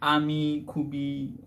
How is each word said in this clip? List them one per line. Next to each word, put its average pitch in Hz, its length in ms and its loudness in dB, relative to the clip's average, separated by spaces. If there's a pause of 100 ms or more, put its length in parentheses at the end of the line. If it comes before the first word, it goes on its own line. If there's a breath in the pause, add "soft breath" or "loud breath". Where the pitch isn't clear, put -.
আমি 151 640 2
খুবই 143 800 -4